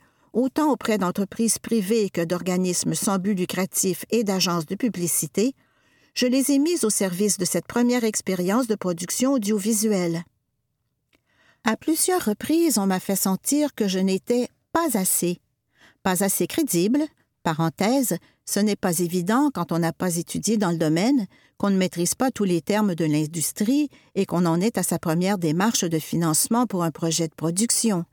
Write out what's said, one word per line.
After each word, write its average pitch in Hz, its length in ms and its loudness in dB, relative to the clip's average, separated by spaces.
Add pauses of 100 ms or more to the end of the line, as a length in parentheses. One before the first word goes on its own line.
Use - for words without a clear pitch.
(340)
autant 269 360 2
auprès 220 280 0
d'entreprises 196 600 -2
privées 214 520 0
que 175 120 -2
d'organismes 175 720 -2
sans 196 240 0
but 190 160 0
lucratif 185 800 -2
et 226 140 2
d'agences 185 420 0
de 185 80 -6
publicité, 196 800 -2 (580)
je - 140 0
les 262 240 2
ai 277 80 4
mises 320 260 2
au 214 60 2
service 196 480 0
de 180 80 -2
cette 170 200 -2
première 240 380 0
expérience 202 640 -2
de 220 80 -2
production 180 580 -2
audiovisuelle. 202 880 0 (1400)
À 220 120 2
plusieurs 349 480 0
reprises, 302 520 0
on 196 120 2
m'a 185 100 2
fait 196 160 -2
sentir 269 600 0
que 214 100 0
je 185 140 -2
n'étais 190 480 0 (240)
pas 330 260 0
assez. 175 400 -2 (640)
Pas 185 220 0
assez 190 240 0
crédible, 233 520 0 (440)
parenthèse, 175 720 0 (280)
ce - 140 -4
n'est 208 160 2
pas 180 240 -2
évident 180 560 2
quand 175 160 -6
on 165 80 0
n'a 165 140 0
pas 180 240 -4
étudié 170 400 -2
dans 196 160 2
le 170 40 0
domaine, 180 520 2 (300)
qu'on 202 120 2
ne 196 60 2
maîtrise 175 400 0
pas 262 160 0
tous - 100 -4
les 175 200 2
termes 202 340 0
de 160 80 -2
l'industrie 165 840 0 (260)
et 190 100 0
qu'on 170 180 0
en 170 160 2
est 214 160 0
à 185 60 0
sa 180 160 -2
première 180 400 0
démarche 175 460 0
de 165 160 0
financement 170 640 0
pour 185 160 -4
un 165 80 0
projet 165 380 -2
de - 80 -16
production. 180 760 0